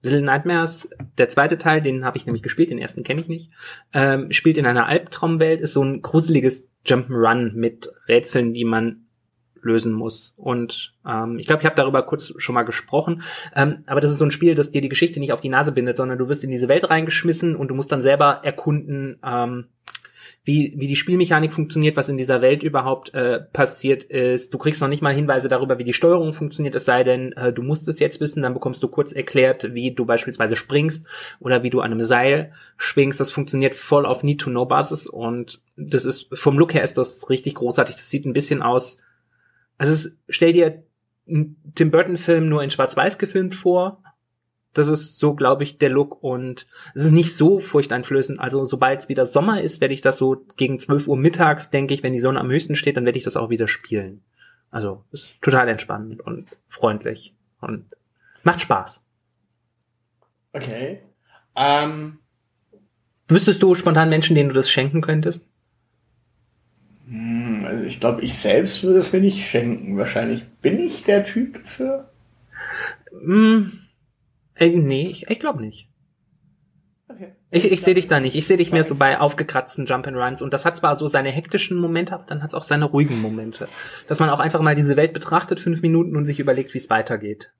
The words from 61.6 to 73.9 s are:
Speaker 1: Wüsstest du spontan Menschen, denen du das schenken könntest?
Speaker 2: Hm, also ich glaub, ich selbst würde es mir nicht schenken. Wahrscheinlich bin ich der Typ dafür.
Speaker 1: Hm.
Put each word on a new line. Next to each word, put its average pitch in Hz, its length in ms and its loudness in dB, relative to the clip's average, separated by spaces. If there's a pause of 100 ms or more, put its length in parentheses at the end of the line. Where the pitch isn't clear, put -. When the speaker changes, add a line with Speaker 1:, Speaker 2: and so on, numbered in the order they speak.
Speaker 1:
Wüsstest 196 340 4
du 185 120 6
spontan 160 360 2
Menschen, 156 260 2
denen 139 140 4
du 131 40 -8
das 135 160 2
schenken 139 300 0
könntest? 156 480 -2 (1600)
Speaker 2:
Hm, 117 580 -6
also 104 180 -4
ich - 160 -8
glaub, 117 220 0
ich 127 140 -6
selbst 139 460 0
würde 185 180 4
es 185 120 -2
mir 190 80 2
nicht 196 260 2
schenken. 117 500 -2
Wahrscheinlich 113 480 -2 (160)
bin 180 200 2
ich - 240 -4
der 202 200 4
Typ - 380 -6
dafür. 269 480 -8 (1000)
Speaker 1:
Hm. 214 720 4 (760)